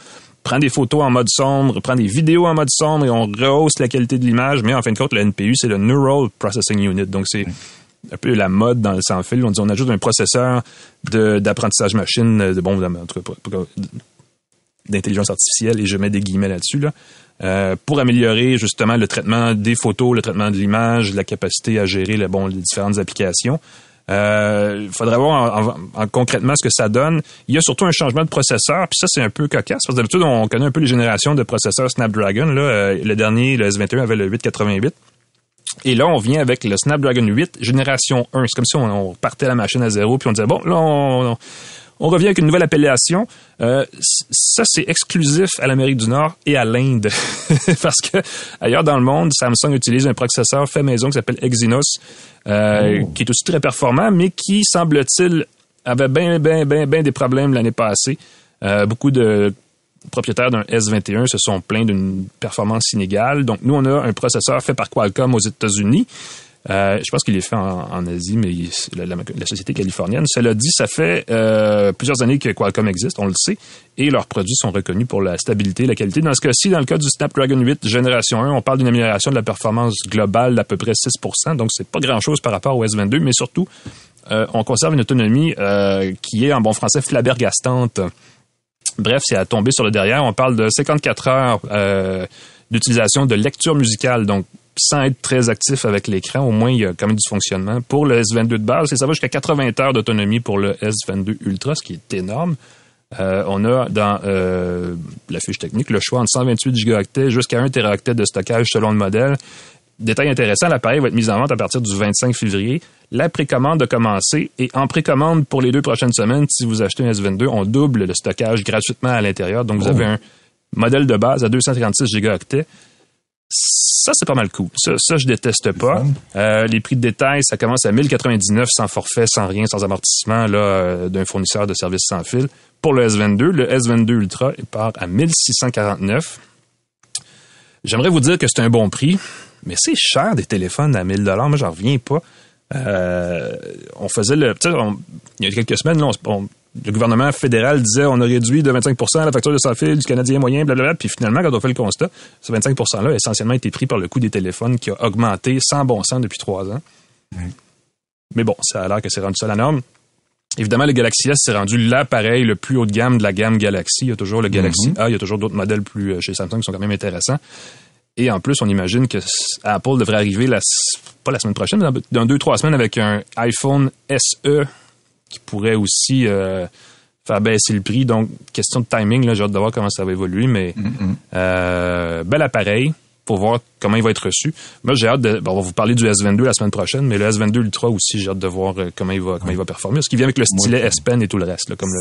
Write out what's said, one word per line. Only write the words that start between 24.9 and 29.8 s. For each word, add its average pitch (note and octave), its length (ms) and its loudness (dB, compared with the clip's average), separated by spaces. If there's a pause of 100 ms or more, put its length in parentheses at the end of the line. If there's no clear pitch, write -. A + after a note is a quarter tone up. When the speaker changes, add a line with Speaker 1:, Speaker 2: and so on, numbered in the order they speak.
Speaker 1:
faudrait A#2 240 2
voir C3 360 2
en, G#2+ 180 0
en, G#2+ 320 -8
en, G#2+ 40 -2
concrètement B2 500 0
ce - 80 -2
que A2+ 60 2
ça A#2 160 0
donne. D3 340 0 (280)
Il B2 60 2
y - 20 4
a D#3+ 40 4
surtout E3 240 0
un F3+ 60 4
changement D3 320 0
de D#3+ 60 -2
processeur, D3 580 0
puis - 100 -4
ça, F#3 120 0
c'est D3 120 0
un A2 80 0
peu D3 200 -2
cocasse, A2 360 -2